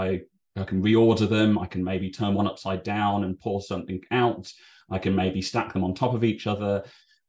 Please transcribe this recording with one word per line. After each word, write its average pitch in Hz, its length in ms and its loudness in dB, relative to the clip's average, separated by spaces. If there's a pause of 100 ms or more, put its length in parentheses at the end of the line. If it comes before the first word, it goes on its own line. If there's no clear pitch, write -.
I, 95 200 -2 (340)
I 98 80 -4
can 95 180 0
reorder 107 460 6
them. 107 320 4
I 92 60 -6
can 92 180 -6
maybe 95 260 -4
turn 101 240 -2
one 101 140 2
upside 95 360 -6
down 101 420 0
and 92 120 -4
pour 98 240 -4
something 92 400 -8 (100)
out. - 400 0 (380)
I 95 100 -4
can 95 160 0
maybe 95 260 0
stack - 320 -4
them 95 100 0
on 92 100 -2
top 123 200 0
of 113 100 0
each 110 240 0
other. 101 360 -2 (460)